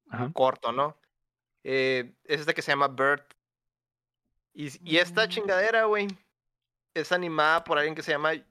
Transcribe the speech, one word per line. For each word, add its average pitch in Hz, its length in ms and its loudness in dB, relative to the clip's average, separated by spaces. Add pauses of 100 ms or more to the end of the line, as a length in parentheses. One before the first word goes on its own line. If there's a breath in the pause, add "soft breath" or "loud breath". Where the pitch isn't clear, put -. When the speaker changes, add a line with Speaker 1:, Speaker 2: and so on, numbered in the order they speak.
Speaker 1:
un - 60 -20
Speaker 2:
Ajá. 123 200 -6
Speaker 1:
corto, 127 380 0
¿no? 143 260 -2 (680)
Eh, 131 500 -2 (120)
es 147 160 -2
este 151 120 -2
que - 80 -6
se 151 100 -2
llama 139 180 2
Bird. 135 340 0 (1300)
Y, 147 160 -12 (200)
y 160 100 4
esta 175 260 2
Speaker 3:
Mm. - 40 -2
Speaker 1:
chingadera, 214 560 2
güey, 208 220 0 (840)
es 156 180 -2
animada 165 520 2
por 160 160 0
alguien 156 160 0
que 156 80 -10
se 165 80 -2
llama 156 220 0 (180)